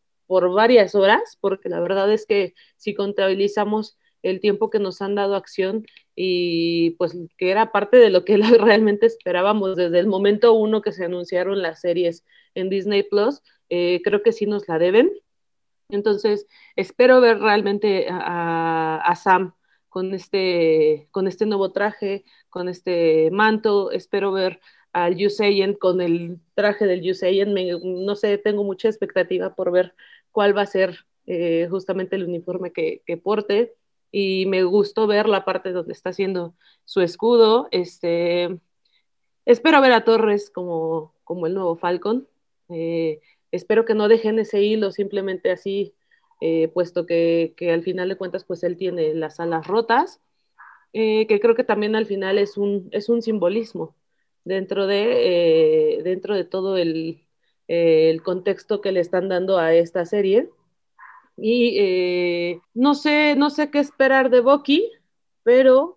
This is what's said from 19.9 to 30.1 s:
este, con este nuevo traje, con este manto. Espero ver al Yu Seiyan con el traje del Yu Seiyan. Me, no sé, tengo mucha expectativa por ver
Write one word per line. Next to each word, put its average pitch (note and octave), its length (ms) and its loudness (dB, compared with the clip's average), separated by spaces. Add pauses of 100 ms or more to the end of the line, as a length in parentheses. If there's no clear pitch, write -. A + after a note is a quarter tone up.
este, E3 1000 0
con F#3+ 160 -2
este F#3 180 -4
nuevo G3 260 -2
traje, G3+ 540 -6 (240)
con F3+ 200 -10
este E3 640 0
manto. G#3+ 600 0
Espero G3 400 -4
ver F#3 280 -4 (320)
al F3 240 -2
Yu G3+ 140 0
Seiyan G3+ 440 0
con F#3 280 -2
el E3+ 380 -4 (160)
traje G#3 300 0
del F#3 160 0
Yu F#3 120 -4
Seiyan. G3 400 -2
Me, F#3 180 -4 (100)
no F#3 340 -6
sé, G3+ 220 -2
tengo G#3 260 -4
mucha G3 260 -4
expectativa F#3 640 -4
por F3 160 -4
ver F3+ 220 0 (380)